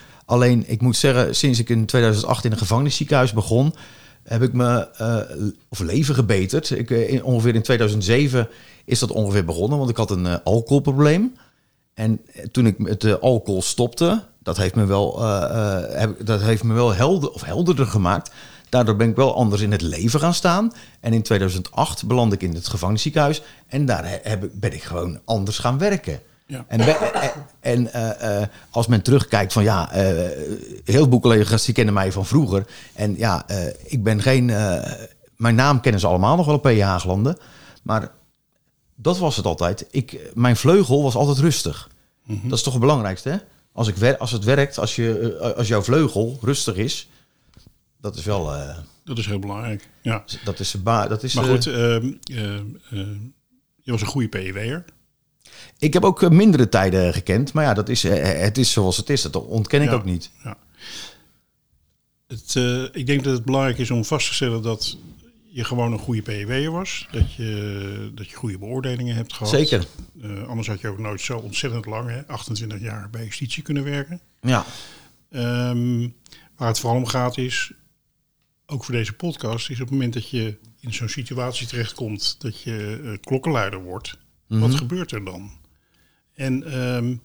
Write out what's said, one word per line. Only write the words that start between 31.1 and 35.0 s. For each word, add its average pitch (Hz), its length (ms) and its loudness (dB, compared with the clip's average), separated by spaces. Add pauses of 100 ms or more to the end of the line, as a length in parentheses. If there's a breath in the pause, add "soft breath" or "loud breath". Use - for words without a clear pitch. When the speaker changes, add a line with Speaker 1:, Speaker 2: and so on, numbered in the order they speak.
Speaker 1:
collega's 110 440 4
die 113 100 0
kennen 107 200 4
mij 95 180 0
van 92 140 -2
vroeger. 98 400 2 (260 loud breath)
En 101 240 -2
ja, 101 320 -2
eh, 92 180 -4 (180)
ik 120 180 -4
ben 104 200 2
geen, 127 280 4
eh, 101 420 -2 (440)